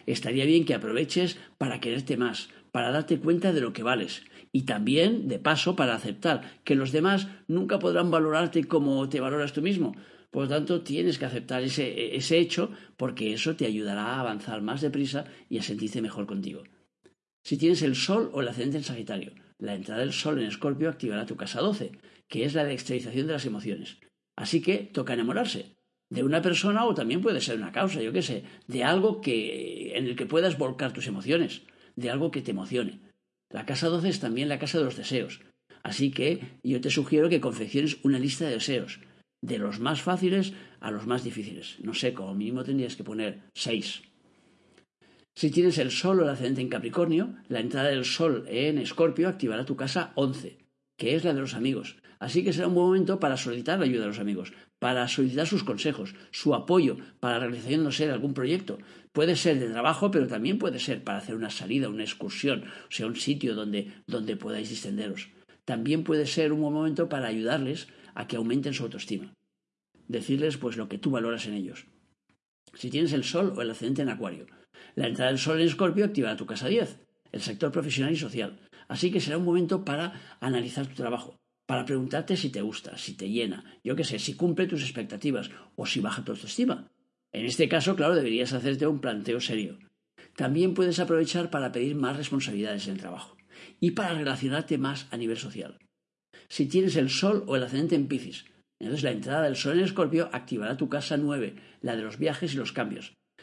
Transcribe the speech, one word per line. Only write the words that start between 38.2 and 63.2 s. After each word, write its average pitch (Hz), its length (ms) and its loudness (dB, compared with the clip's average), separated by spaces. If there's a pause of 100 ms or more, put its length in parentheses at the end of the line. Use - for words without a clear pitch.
de 135 80 0
deseos, 120 460 -2 (420)
de 104 180 -4
los 104 200 -4
más 139 220 0
fáciles 185 520 2 (260)
a 110 100 -8
los 107 160 -6
más 127 180 0
difíciles. 107 600 -8
No 110 100 -6
sé, 123 200 0
como 95 200 -8
mínimo 117 300 -2
tendrías 131 320 -2
que 104 80 -10
poner 107 380 -4 (120)
seis. - 480 -4 (1300)
Si 151 160 2
tienes 175 260 6
el 131 140 2
sol 190 280 4
o 170 40 6
el 147 60 4
ascendente 131 320 0
en 127 80 -2
Capricornio, 160 640 0 (140)
la 120 100 -2
entrada 135 300 2
del 131 140 2
sol 143 440 2
en 143 320 2
Escorpio 165 500 2
activará 127 340 -2
tu 135 120 -4
casa 135 400 -2
once, 135 420 -2 (400)
que 120 180 0
es 160 80 0
la 160 120 2
de 135 60 0
los 127 120 -4
amigos. 120 440 -2 (220)
Así 135 240 0
que 190 80 4
será 175 160 0
un 180 60 4
buen 175 140 6
momento 190 340 4
para 139 160 2
solicitar 127 420 -2
la 165 60 2
ayuda 120 160 2
de 107 60 -2
los 104 120 -4
amigos, 98 320 -4 (260)
para 123 300 2
solicitar 135 400 2
sus 185 160 0
consejos, 110 520 -4 (160)
su - 220 2
apoyo 139 440 4 (240)
para 120 140 0
la 123 100 0
realización, 123 400 0
no 135 80 0
sé, 151 140 0
de 143 40 0
algún 131 220 -2
proyecto. 139 440 -2 (360)
Puede 156 240 4
ser 156 200 4
de 127 120 0
trabajo, 151 420 2
pero 143 160 4
también 123 300 0
puede 147 220 -2
ser 120 260 -4
para 101 140 -2
hacer 110 160 -6
una 110 140 -4
salida, 113 380 -2
una 107 160 -6
excursión, - 600 -4
o - 260 -16
sea, 110 160 -4
un 117 80 -4
sitio 135 400 -2